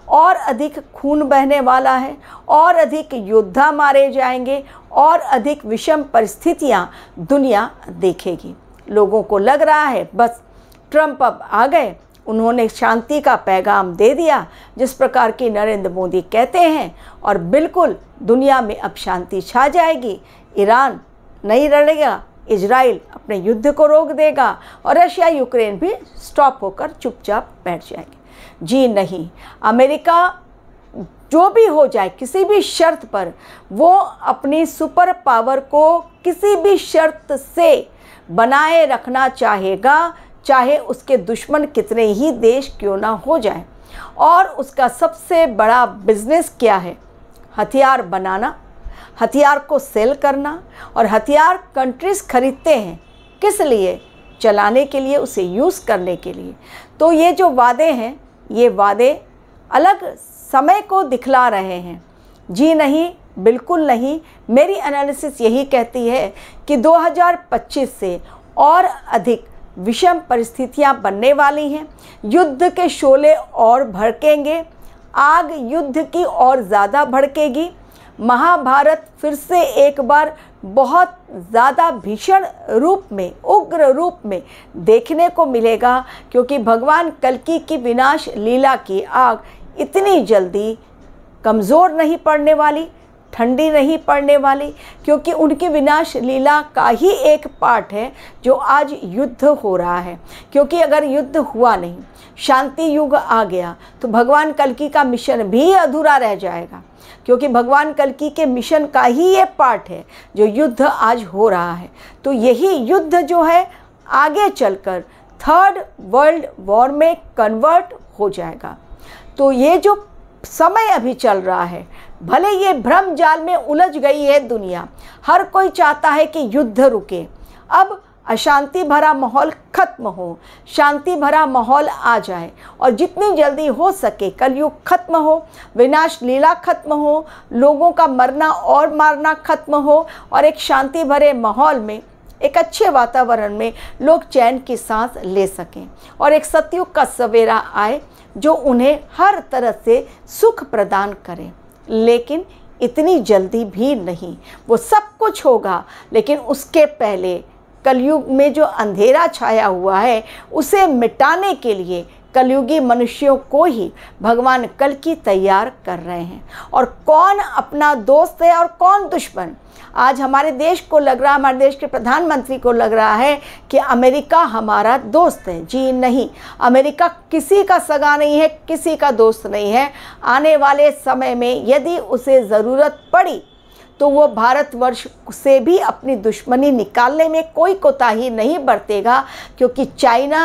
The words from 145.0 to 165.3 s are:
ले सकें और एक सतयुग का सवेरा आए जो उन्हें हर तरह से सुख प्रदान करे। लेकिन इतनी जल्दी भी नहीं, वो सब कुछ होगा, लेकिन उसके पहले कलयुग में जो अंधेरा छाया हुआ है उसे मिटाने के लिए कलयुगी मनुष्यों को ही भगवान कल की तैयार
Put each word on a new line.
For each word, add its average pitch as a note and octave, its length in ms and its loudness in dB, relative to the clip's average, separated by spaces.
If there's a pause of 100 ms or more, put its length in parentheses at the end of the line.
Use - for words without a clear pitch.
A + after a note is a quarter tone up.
ले F#3+ 220 -2
सकें F#3 420 -14 (320)
और D4 120 4
एक D4+ 120 2
सतयुग E4+ 500 -2
का C#4+ 120 2
सवेरा A3+ 560 0 (120)
आए G#3+ 260 -2 (360)
जो D4 180 0
उन्हें C4+ 440 0 (180)
हर F4+ 260 2 (100)
तरह A#3+ 220 -2 (100)
से A#3+ 220 2 (240)
सुख A4+ 340 0
प्रदान G3+ 480 -4 (140)
करे। F3+ 240 -16 (360)
लेकिन A#3 580 -2 (360)
इतनी D#4 400 0
जल्दी G#3 460 -2
भी G#3+ 280 -4
नहीं, F3+ 420 -10 (320)
वो A#3 80 2
सब G#4 420 -2
कुछ - 280 -4
होगा, G3+ 380 0 (280)
लेकिन A3+ 260 0
उसके C#4 480 0
पहले F#3 560 -6 (420)
कलयुग C4 460 0
में C#4 220 2
जो D4+ 120 2
अंधेरा G#3+ 640 2
छाया A3+ 400 -2
हुआ F#3+ 320 0
है A3+ 240 0 (300)
उसे F#4+ 340 2
मिटाने D4+ 680 0
के A3+ 200 -4
लिए F3 320 -8 (280)
कलयुगी C4 460 2
मनुष्यों B3 560 0 (140)
को D4 140 2
ही A3+ 280 -2 (300)
भगवान A#3+ 440 0 (120)
कल C#4 160 0
की D#4+ 220 -6
तैयार G3 560 0 (140)